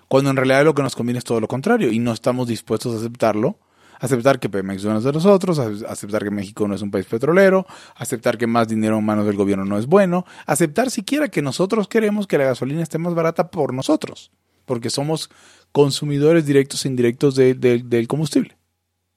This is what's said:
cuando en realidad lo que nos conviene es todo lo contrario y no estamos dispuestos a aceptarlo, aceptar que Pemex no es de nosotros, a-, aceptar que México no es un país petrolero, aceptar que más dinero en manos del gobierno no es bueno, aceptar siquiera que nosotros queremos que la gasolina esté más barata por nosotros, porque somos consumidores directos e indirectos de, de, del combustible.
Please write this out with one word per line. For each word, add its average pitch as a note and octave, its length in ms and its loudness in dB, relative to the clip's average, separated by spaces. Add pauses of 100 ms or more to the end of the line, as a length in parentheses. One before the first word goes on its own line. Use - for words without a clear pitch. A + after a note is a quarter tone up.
cuando C#3 240 2
en C3+ 60 -2
realidad C3 280 4
lo D#3 80 4
que C#3 120 -2
nos B2 100 -6
conviene A#2+ 240 -4
es A2+ 60 -10
todo A#2 160 -2
lo G#2+ 80 -2
contrario D#3 420 0
y A2 80 0
no A#2+ 140 0
estamos B2 340 -2
dispuestos A#2 480 -4
a A2 40 -4
aceptarlo, A#2 600 -2 (400)
aceptar B2+ 400 2
que B2 100 -4
Pemex G2 360 -6
no G#2+ 120 0
es A2 60 -2
de C3+ 100 0
nosotros, F3+ 460 2
a-, G#2+ 320 -4
aceptar G#2 320 -4
que G2+ 80 -4
México G2+ 380 -4
no G2 80 -2
es A2 60 -6
un G2+ 100 -6
país F#2+ 140 -2
petrolero, F#3 600 2 (300)
aceptar A#2+ 420 -4
que A#2 80 -2
más A#2 220 2
dinero A2 300 0
en G#2+ 60 -2
manos G#2+ 220 0
del G2+ 100 0
gobierno G2 280 0
no G2+ 140 -2
es A#2 80 -4
bueno, F3+ 380 2 (220)
aceptar E3+ 460 0
siquiera C4+ 360 -2
que E3 140 -4
nosotros F#3 460 -2
queremos F#3+ 400 -2
que D#3+ 100 2
la C#3 60 2
gasolina C3+ 400 -2
esté D#3 140 -6
más F3 160 -4
barata E3 360 -2
por C#3 240 -4
nosotros, - 560 -4 (340)
porque A#2 260 -6
somos D3 380 -4 (440)
consumidores D3 760 2
directos C#3 380 2
e D3 40 -2
indirectos B2+ 460 2
de, C3 200 6
de, B2 280 2
del A#2 240 0
combustible. C#3 500 -2 (600)